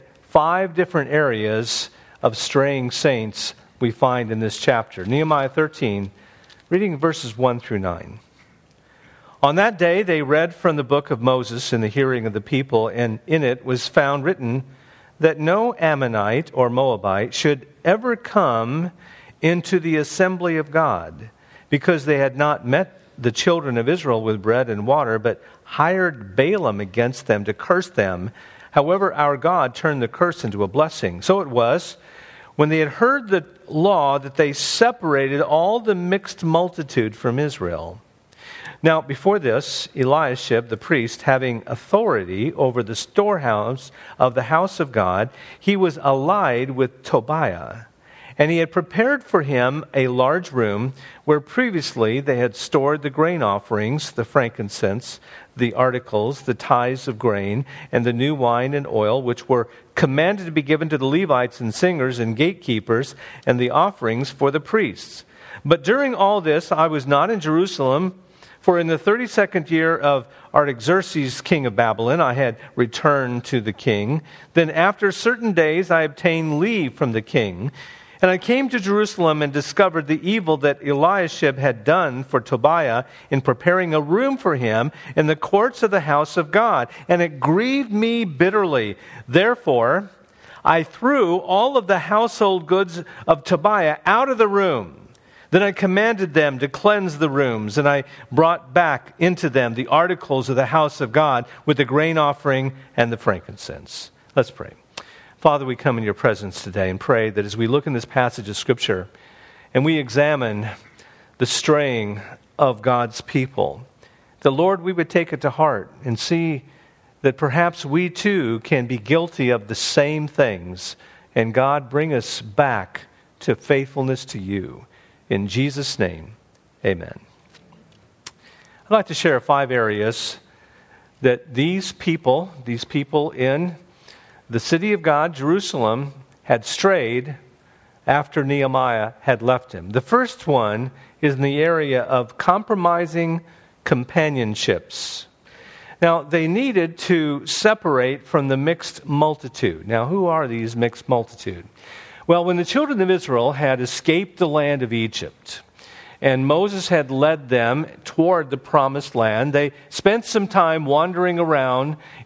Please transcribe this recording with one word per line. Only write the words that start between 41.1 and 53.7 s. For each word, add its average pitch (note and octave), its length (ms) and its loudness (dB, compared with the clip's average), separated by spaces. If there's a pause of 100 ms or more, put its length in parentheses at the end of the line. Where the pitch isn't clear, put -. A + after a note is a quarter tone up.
having B2+ 420 0
authority A#2 880 0
over B2 300 0
the A2 140 -6
storehouse C3 920 -2 (280)
of B2 160 2
the B2 80 0
house E3 380 0
of C#3 100 -4
God, G2+ 380 0 (280)
he G3+ 200 0
was F3 200 2
allied C3+ 760 0
with B2+ 300 -2
Tobiah. A#2 840 -2 (520)
And D3+ 140 4
he E3+ 60 2
had E3 140 0
prepared A3+ 520 -2
for E3+ 200 0
him C3+ 500 0
a C3 140 2
large C3 440 0
room A#2 420 -2 (300)
where D3+ 160 4
previously C#3+ 800 -2
they C#3 180 0
had A#2+ 180 0
stored C#3+ 480 0
the C#3+ 80 -4
grain D#3 320 0
offerings, G#2+ 680 -2